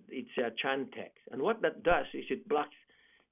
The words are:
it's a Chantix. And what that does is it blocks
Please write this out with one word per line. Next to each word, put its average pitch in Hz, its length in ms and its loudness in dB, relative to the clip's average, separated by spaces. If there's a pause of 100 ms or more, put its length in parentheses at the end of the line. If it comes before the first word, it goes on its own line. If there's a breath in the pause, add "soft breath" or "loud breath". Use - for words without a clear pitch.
it's - 280 -8
a 117 140 0 (140)
Chantix. 131 460 -2 (200)
And 131 100 -4
what 220 200 2
that 156 220 0
does 160 300 4
is 131 160 -6
it - 180 -4
blocks 147 280 0 (560 soft breath)